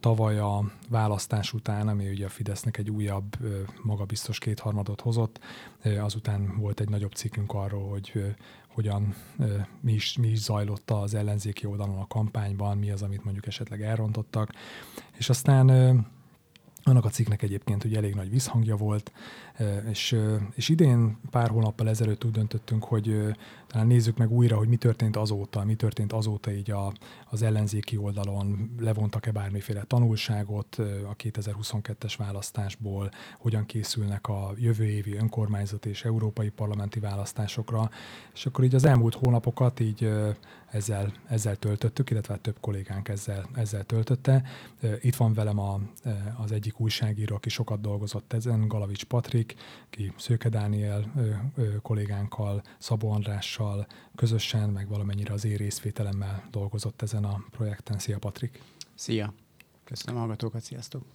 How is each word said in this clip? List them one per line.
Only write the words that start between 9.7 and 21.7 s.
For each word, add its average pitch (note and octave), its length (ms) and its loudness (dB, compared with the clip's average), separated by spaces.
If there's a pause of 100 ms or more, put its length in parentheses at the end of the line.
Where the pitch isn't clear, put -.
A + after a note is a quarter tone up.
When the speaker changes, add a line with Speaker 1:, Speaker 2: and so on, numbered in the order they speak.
Speaker 1:
mi A#2+ 120 2
is, - 240 0
mi A#2 120 4
is A2 100 2
zajlott G#2 520 -2
az G#2 240 0
ellenzéki G#2 520 -2
oldalon G2+ 320 -2
a F#2+ 80 -6
kampányban, G2+ 720 0
mi G#2 120 0
az, G2 120 -2
amit G2+ 220 -4
mondjuk G2+ 220 -4
esetleg G#2 360 -8
elrontottak. A2 680 -2 (640)
És - 120 -4
aztán, C3 400 8
ö, B2+ 260 10 (920)
annak B2 200 8
a G#2+ 40 2
cikknek G#2 340 0
egyébként G2+ 420 -2
ugye A2 120 0
elég G#2 180 0
nagy F#2+ 160 -4
visszhangja A2+ 460 2
volt, G#2 360 -2 (460)
ö, G2+ 180 0
és, G#2 360 -2
ö, G#2+ 240 4 (180)
és - 140 -4
idén B2 500 6 (120)
pár A#2 180 4
hónappal A2 400 2